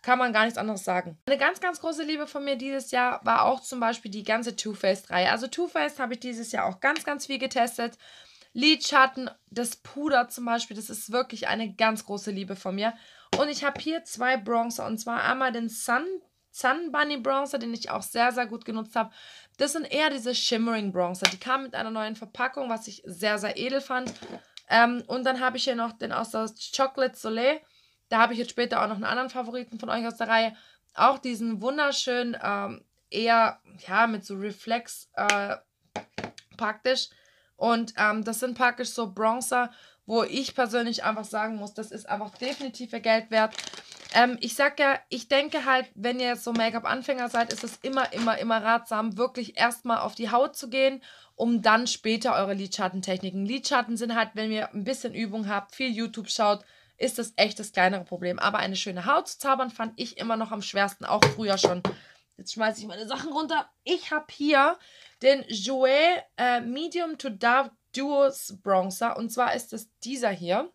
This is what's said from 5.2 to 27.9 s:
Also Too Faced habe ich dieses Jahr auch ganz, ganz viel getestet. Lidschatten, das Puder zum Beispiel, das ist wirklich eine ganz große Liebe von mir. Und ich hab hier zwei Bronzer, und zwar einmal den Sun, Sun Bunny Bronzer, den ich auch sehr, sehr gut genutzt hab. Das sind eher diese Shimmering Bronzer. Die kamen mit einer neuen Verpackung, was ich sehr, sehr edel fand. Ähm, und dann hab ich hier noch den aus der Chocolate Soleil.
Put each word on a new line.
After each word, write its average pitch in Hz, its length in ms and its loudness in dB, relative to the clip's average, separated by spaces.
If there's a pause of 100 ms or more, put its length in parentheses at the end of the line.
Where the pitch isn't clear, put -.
Also 226 160 0
Too 339 220 -4
Faced 294 300 -2
habe 247 160 -4
ich 240 60 -12
dieses 233 320 -8
Jahr 214 140 0
auch 185 140 -4
ganz, - 240 0
ganz 285 220 -6
viel 269 120 -4
getestet. 233 600 -2 (560)
Lidschatten, 262 760 2 (220)
das 233 260 -4
Puder 277 520 0
zum 247 180 -10
Beispiel, 233 300 -2
das 208 120 -10
ist 214 240 -10
wirklich 247 360 -2
eine 214 260 -2
ganz 220 320 2
große 202 240 -8
Liebe 190 260 -6
von 190 200 -6
mir. 220 180 -2 (420)
Und 294 120 4
ich 294 160 -6
hab 277 160 0
hier 330 240 -4
zwei 254 320 0
Bronzer, 233 500 -2
und 220 120 -4
zwar 233 260 -2
einmal 262 280 2
den 233 160 -4
Sun, 247 380 -2 (460)
Sun 294 400 0
Bunny 294 240 0
Bronzer, 269 420 0
den 233 160 -4
ich - 160 -8
auch 196 120 -4
sehr, 233 280 2
sehr 247 160 -2
gut 233 180 -12
genutzt 220 300 -8
hab. 220 180 -2 (440)
Das 285 160 0
sind 311 140 -4
eher 302 220 2
diese 247 280 -2
Shimmering 226 560 0
Bronzer. 180 380 0
Die 185 80 -10
kamen 262 260 0
mit 247 100 -12
einer 220 160 -4
neuen 220 240 -4
Verpackung, 254 560 -4
was 220 160 -4
ich - 180 -16
sehr, 208 340 -2
sehr 202 180 -4
edel 254 240 -2
fand. 254 340 -4 (560)
Ähm, 233 380 4
und 254 160 -4
dann 254 160 2
hab 254 160 0
ich 254 80 -4
hier 262 100 0
noch 233 180 -2
den 226 200 -6
aus 226 180 -2
der 220 180 -2 (260)
Chocolate 269 420 0
Soleil. 240 440 0 (480)